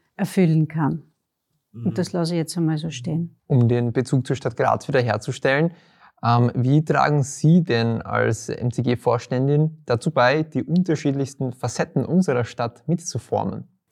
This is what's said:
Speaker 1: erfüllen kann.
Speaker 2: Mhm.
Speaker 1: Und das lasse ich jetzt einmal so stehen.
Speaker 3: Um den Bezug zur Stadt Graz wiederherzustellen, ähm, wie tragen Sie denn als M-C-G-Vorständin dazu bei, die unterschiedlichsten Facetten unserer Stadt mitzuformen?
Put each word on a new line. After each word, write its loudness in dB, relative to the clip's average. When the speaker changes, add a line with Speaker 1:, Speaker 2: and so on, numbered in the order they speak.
Speaker 1:
erfüllen 2
kann. -2
Speaker 2:
Mhm. -10
Speaker 1:
Und -2
das -4
lasse -2
ich 0
jetzt -6
einmal 0
so -6
stehen. -6
Speaker 3:
Um 4
den 2
Bezug 0
zur -2
Stadt -6
Graz 0
wiederherzustellen, 0
ähm, 4
wie 2
tragen 2
Sie 4
denn 0
als -2
M-C-G-Vorständin 0
dazu -2
bei, 4
die -4
unterschiedlichsten -2
Facetten -4
unserer 2
Stadt -8
mitzuformen? -4